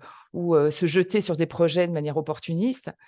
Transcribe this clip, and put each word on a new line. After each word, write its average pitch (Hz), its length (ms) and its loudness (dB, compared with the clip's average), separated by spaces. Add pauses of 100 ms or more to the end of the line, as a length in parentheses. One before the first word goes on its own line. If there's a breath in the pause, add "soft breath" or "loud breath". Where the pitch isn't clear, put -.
(340 loud breath)
ou, 175 220 2
euh, 147 140 4
se 160 140 -2
jeter 185 380 2
sur 175 140 -2
des 160 100 0
projets 170 400 2
de 175 60 -4
manière 147 260 -4
opportuniste. 165 720 -4 (180 soft breath)